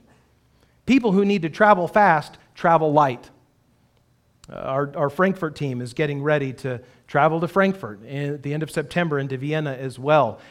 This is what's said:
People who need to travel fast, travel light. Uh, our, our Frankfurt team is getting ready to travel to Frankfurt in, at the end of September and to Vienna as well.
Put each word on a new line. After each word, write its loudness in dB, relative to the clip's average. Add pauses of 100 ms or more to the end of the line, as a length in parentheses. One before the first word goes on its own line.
(840)
People 2
who 4
need 0
to -4
travel 4
fast, 2 (200)
travel 2
light. 0 (1200)
Uh, -14
our, -4
our 0
Frankfurt -2
team -6
is -10
getting -4
ready 0
to -8 (260)
travel 2
to -2
Frankfurt -2
in, -6
at -14
the -6
end -4
of -12
September -2
and -4
to -8
Vienna -4
as -10
well. 2 (100)